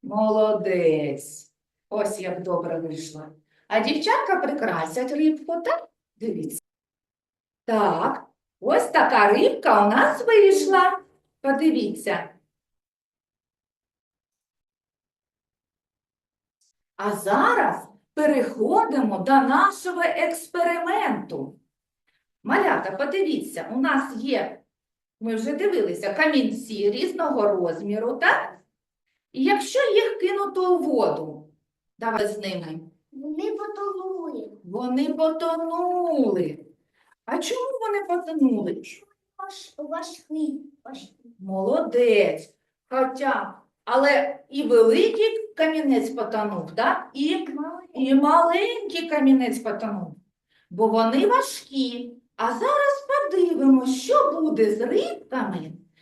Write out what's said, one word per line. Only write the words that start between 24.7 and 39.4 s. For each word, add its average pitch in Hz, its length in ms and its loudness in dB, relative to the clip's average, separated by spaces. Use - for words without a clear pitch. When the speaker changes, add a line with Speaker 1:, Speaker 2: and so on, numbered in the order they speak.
Speaker 1:
ми 226 160 -6
вже 247 180 -4
дивилися, 208 600 -2
камінці 220 800 0
різного 269 560 -2
розміру, 202 680 -2
так? - 460 -2
І 262 100 -4
якщо 403 360 0
їх 427 260 2
кинути 392 400 -2
у 359 180 2
воду, 202 680 -2
давай 220 300 -2
з 208 100 -6
ними. 175 420 -10
Speaker 2:
Вони 302 400 -8
потонули. 392 960 -8
Speaker 1:
Вони 247 500 -4
потонули. 330 1500 -2
А 285 120 -4
чому 494 340 -6
вони 403 240 -4
потонули? 294 760 -2
Speaker 2:
Важ-, - 400 -16